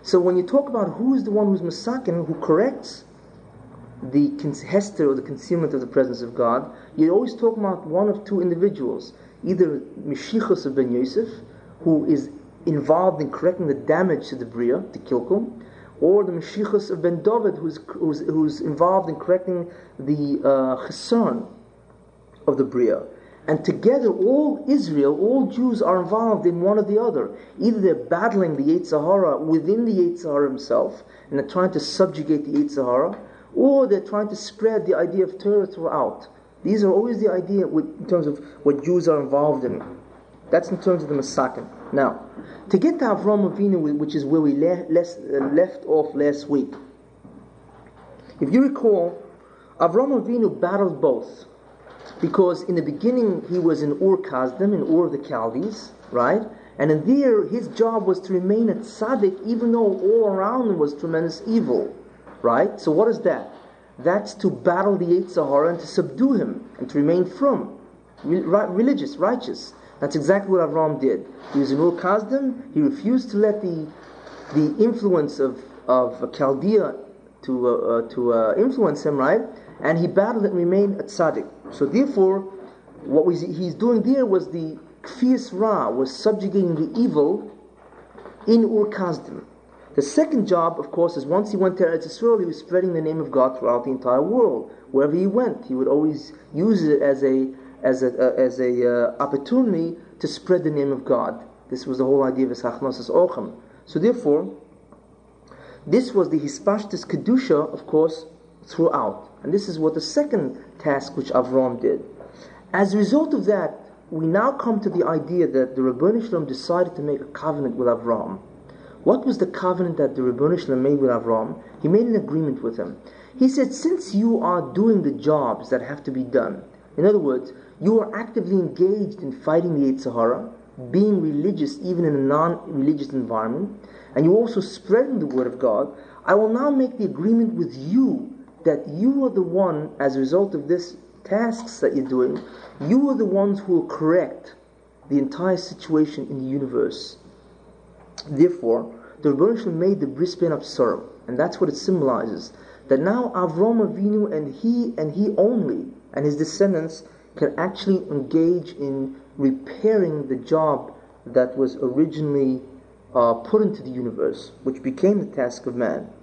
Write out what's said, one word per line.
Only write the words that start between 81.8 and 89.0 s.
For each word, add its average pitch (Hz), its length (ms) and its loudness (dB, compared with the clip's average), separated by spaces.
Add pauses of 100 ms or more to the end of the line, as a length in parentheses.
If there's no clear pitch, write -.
therefore, 196 560 2 (640)
what 139 220 2
was, 165 160 0
he's 170 320 -6
doing 220 300 2
there 262 220 4
was 190 260 0
the 160 280 -8 (220)
Kfiyas 247 500 0
Ra, 185 380 0
was 131 260 -2
subjugating 190 600 0
the 156 240 -2
evil 170 520 0 (960)
in 226 160 6
Ur 208 260 2
Kasdim. 180 540 -6 (520)